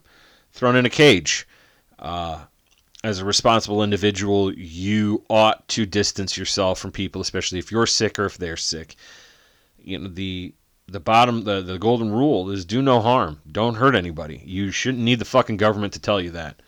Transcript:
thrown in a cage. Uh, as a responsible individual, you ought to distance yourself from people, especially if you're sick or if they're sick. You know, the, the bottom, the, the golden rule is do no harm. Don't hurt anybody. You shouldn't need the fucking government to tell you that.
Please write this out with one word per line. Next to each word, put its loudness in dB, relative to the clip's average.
thrown 2
in 4
a 0
cage. 4
Uh, -8
as -4
a -8
responsible 2
individual, 2
you -2
ought 4
to -2
distance -2
yourself -2
from -10
people, -6
especially -6
if -8
you're 2
sick 0
or 0
if -6
they're -8
sick. -8
You -10
know, -10
the, -10
the -12
bottom, 4
the, 0
the -6
golden 0
rule 0
is -6
do -2
no 4
harm. 2
Don't 0
hurt 4
anybody. -4
You -4
shouldn't -2
need 4
the -6
fucking 0
government 0
to -14
tell 0
you -4
that. -12